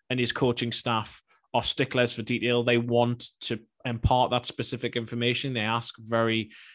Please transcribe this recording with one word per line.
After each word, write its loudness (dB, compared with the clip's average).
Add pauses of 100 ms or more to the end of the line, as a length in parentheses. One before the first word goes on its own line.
and 0
his 2
coaching 0
staff -2 (320)
are 2
sticklers 2
for -6
detail. 0
They 4
want 2 (140)
to -4 (260)
impart 2
that 0
specific -4
information. -2
They -2
ask -2
very 0 (240)